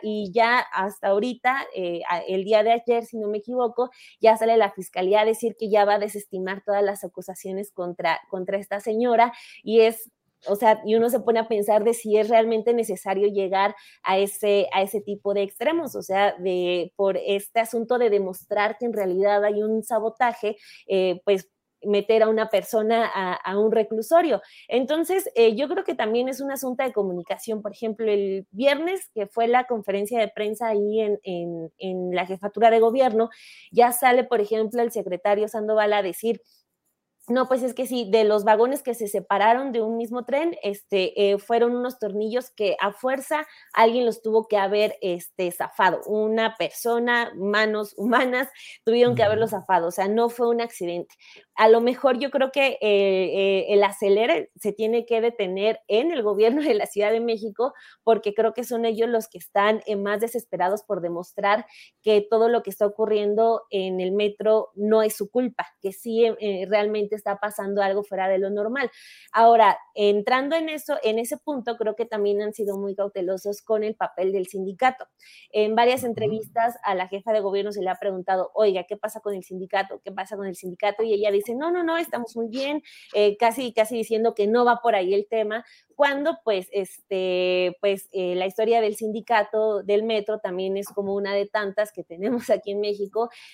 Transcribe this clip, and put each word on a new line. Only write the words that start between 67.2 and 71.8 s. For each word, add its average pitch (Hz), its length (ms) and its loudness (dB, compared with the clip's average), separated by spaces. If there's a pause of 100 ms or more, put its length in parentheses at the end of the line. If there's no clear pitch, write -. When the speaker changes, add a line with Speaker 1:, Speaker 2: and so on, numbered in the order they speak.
Speaker 1:
pasando 202 440 -4
algo 196 220 0
fuera 190 240 -4
de 190 120 2
lo 196 100 -2
normal. 226 400 -2 (420)
Ahora, 226 460 8 (180)
entrando 226 600 2
en 320 140 -2
eso, 302 340 -6
en 220 160 0
ese 240 180 -4
punto, 247 400 -6
creo 214 180 -2